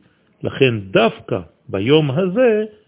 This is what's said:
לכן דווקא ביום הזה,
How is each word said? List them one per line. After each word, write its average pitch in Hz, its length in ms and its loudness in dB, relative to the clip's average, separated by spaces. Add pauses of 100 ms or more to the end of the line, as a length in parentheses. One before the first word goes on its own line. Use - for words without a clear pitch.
(440)
לכן 123 360 2
דווקא 120 600 0 (300)
ביום 135 420 0
הזה, 208 540 0 (220)